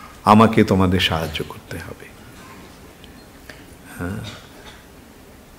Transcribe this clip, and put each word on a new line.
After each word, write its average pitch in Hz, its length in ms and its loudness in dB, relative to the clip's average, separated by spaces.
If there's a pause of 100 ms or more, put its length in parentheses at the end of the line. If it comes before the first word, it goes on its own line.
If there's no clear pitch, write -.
(240)
আমাকে 107 400 6
তোমাদের 95 360 2
সাহায্য 80 480 -4
করতে - 300 -16
হবে।" - 280 -18 (1900)
হ্যাঁ, 95 200 -10 (1400)